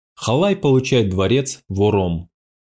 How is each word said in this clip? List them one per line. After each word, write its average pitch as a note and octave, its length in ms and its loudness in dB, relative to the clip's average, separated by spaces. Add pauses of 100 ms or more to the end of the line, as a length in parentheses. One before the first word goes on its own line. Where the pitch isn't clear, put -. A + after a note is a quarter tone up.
(140)
Халай F#3 420 0
получает C3 540 0
дворец G2 580 -2
Вором. F#2+ 640 0 (380)